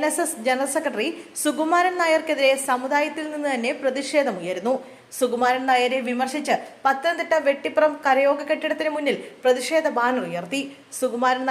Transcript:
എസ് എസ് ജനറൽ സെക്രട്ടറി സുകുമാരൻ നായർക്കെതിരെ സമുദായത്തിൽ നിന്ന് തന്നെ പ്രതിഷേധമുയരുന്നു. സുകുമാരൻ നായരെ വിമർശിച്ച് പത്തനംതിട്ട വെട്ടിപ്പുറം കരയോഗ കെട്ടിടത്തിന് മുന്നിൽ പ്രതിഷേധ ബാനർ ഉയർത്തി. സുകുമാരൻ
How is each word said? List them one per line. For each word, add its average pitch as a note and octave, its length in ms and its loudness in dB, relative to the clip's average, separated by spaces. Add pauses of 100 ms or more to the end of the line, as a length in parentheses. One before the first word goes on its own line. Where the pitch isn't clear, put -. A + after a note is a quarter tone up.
എസ് D#4 160 0
എസ് - 220 -4
ജനറൽ B3+ 300 0
സെക്രട്ടറി C4+ 320 -2 (340)
സുകുമാരൻ E4 600 2
നായർക്കെതിരെ D#4 500 4 (180)
സമുദായത്തിൽ D4 640 0
നിന്ന് D4 200 -4
തന്നെ A#3+ 180 -2 (100)
പ്രതിഷേധമുയരുന്നു. B3+ 920 -2 (440)
സുകുമാരൻ B3 520 2
നായരെ B3 300 2 (100)
വിമർശിച്ച് B3+ 460 -2 (300)
പത്തനംതിട്ട E4 480 0 (140)
വെട്ടിപ്പുറം D4+ 460 2 (120)
കരയോഗ C#4 340 4 (120)
കെട്ടിടത്തിന് D#4 440 -2
മുന്നിൽ C#4 220 0 (260)
പ്രതിഷേധ C#4+ 440 2 (100)
ബാനർ A#3+ 320 2
ഉയർത്തി. F3 320 -4 (380)
സുകുമാരൻ B3+ 520 0